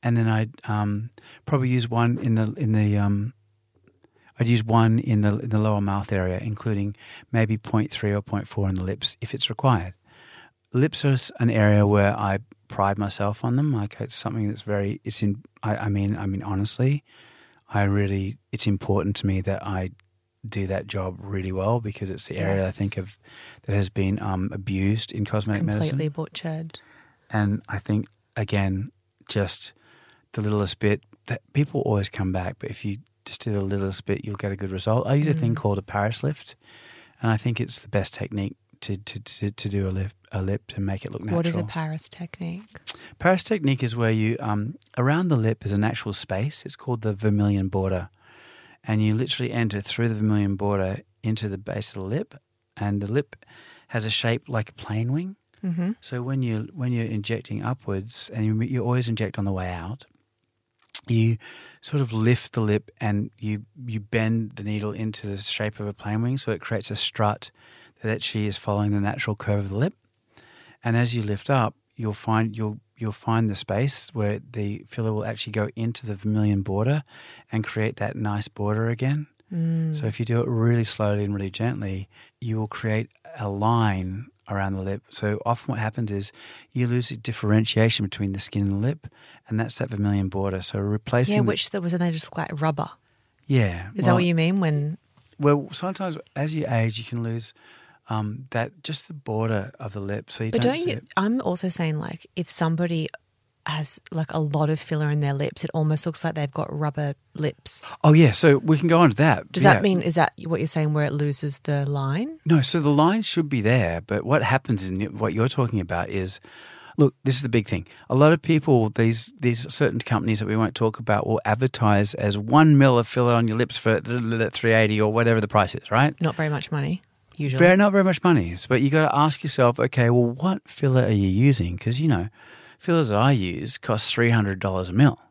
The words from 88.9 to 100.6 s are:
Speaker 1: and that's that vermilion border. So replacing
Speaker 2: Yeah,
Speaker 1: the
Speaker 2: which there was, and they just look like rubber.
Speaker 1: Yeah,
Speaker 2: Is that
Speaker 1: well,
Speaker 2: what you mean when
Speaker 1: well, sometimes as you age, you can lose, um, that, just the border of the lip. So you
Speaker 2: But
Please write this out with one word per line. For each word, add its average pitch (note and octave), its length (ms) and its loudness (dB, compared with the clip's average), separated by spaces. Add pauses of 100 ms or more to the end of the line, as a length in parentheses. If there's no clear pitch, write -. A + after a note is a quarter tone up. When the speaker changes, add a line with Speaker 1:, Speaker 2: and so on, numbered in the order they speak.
Speaker 1:
and A2 100 -2
that's A2+ 200 -4
that B2 120 -4
vermilion G2+ 380 0
border. F#2+ 340 -4
So - 160 -4
replacing G#2+ 580 0
Speaker 2:
Yeah, - 60 4
Speaker 1:
the A#2 60 2
Speaker 2:
which - 220 0
there G3+ 100 -4
was, F3 140 -2
and F3 80 0
they F3 100 0
just D#3+ 140 -4
look - 120 -10
like D#3 220 -6
rubber. D#3 280 -2 (580)
Speaker 1:
Yeah, F#2+ 480 2
Speaker 2:
Is G3 100 -2
that F#3 60 6
Speaker 1:
well, F3+ 60 6
Speaker 2:
what F3+ 80 4
you F3 120 2
mean F3 240 2
when D3+ 380 0 (420)
Speaker 1:
well, C#3+ 320 2
sometimes F#3 440 -4 (200)
as D3+ 180 -2
you D#3 140 -2
age, A2+ 300 0
you A#2 60 -10
can A#2+ 200 -6
lose, A2+ 300 -6 (540)
um, A2 420 -4
that, A#2+ 340 -4
just - 240 -8
the E3+ 60 -14
border A2+ 680 -2
of A2 120 -10
the G#2 80 -10
lip. G2+ 300 -8
So - 140 -6
you A2+ 80 -4
Speaker 2:
But A3+ 100 0